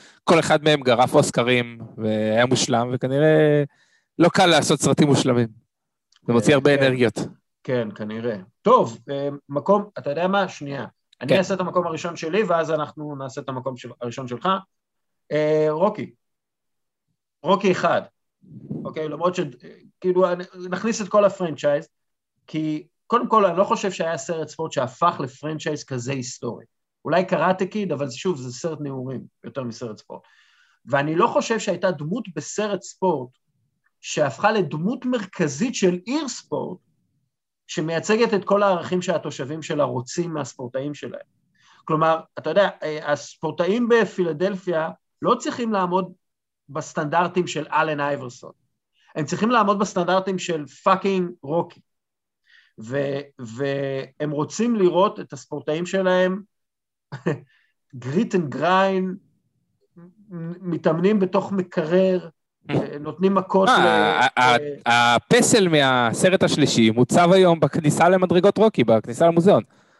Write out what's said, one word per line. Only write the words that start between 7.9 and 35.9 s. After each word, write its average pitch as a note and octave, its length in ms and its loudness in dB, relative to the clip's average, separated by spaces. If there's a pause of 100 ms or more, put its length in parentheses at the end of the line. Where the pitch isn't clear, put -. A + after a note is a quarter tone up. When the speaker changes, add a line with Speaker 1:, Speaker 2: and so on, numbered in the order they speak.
Speaker 2:
כנראה. A2 400 -8 (260)
טוב, G3 380 2 (100)
אה, C#3 200 -4 (200)
מקום, G3 480 0
אתה - 120 -8
יודע E3 180 -4
מה? F#3+ 200 0
שנייה. C#3 380 -12 (360)
אני B2 80 -6
Speaker 1:
כן. - 80 4
Speaker 2:
אעשה F#3+ 160 -2
את F#3 60 -2
המקום F3 280 -2
הראשון D#3+ 280 -6
שלי, F3 280 -2
ואז E3 280 0
אנחנו D3+ 440 -6
נעשה C3+ 260 -12
את B2+ 80 -12
המקום B2+ 280 -8
של, A#2+ 140 -16 (100)
הראשון B2 260 -8
שלך. A#2+ 220 -4 (840)
אה, D3+ 380 0
רוקי. D#3+ 440 -2 (1300)
רוקי F#3+ 280 2
אחד. D#3+ 300 0 (840)
אוקיי, D#3 240 -8
למרות E3+ 260 -2
ש-, F3+ 40 -2 (600)
כאילו, F3+ 300 4
אני-, F3+ 120 -4 (260)
נכניס G#3 320 -4
את F3+ 60 -6
כל G#3 180 4
הפרנצ'ייז, D#3 600 -2 (600)
כי D#3 400 -6 (200)
קודם A#3+ 200 0
כל, G#3+ 180 4
אני E3+ 120 0
לא G3 60 2
חושב G#3+ 280 -2
שהיה E3 260 -6
סרט D#3+ 300 -6
ספורט D#3+ 240 -10
שהפך E3+ 480 -2
לפרנצ'ייז D3+ 640 -8
כזה B2+ 280 -8
היסטורי. B2 540 -10 (400)
אולי E3+ 200 0
קראטה F3+ 400 0
קיד, G3+ 260 -6
אבל C#3 180 -4
שוב, E3 280 -4
זה B2+ 140 -10
סרט D3+ 300 -8
נעורים, C3 400 -8 (220)
יותר B2 200 -10
מסרט A2+ 340 -12
ספורט. - 240 -20 (640)
ואני C#3+ 300 0
לא G#3 120 4
חושב A#3 320 -2
שהייתה F#3 320 -2
דמות D#3+ 320 -6 (120)
בסרט G3 460 -6
ספורט, C#3+ 480 -4 (720)
שהפכה D#3 500 -2
לדמות F#3 540 -4
מרכזית F#3+ 720 -4
של F3+ 300 2